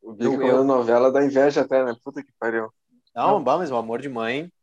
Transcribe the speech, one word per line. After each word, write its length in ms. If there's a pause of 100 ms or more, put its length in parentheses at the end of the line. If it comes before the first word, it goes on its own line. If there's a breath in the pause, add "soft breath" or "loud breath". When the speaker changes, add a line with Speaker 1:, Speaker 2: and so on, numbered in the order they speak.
Speaker 1:
O 120
Bica 120
Speaker 2:
Eu, 140
Speaker 1:
falando 180
Speaker 2:
eu 60
Speaker 1:
novela 480
dá 120
inveja 380
até, 240
né? 180
Puta 200
que 160
pariu. 340 (420)
Speaker 3:
Não, 180
Speaker 2:
Não. 100
Speaker 3:
bah, 160
mas 100
o 60
Amor 260
de 80
Mãe 420 (120)